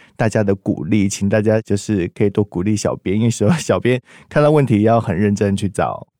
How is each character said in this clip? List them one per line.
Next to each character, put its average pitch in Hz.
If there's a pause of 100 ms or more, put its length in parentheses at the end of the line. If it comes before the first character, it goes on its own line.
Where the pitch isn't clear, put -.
(160)
大 120
家 110
的 98
鼓 -
励， 101
请 101
大 107
家 110
就 101
是 98
可 110
以 104
多 104
鼓 90
励 107
小 92
编， -
因 107
为 117
有 117
时 107
候 175
小 98
编 120 (300)
看 151
到 151
问 151
题 104
要 113
很 110
认 101
真 98
去 98
找 - (120)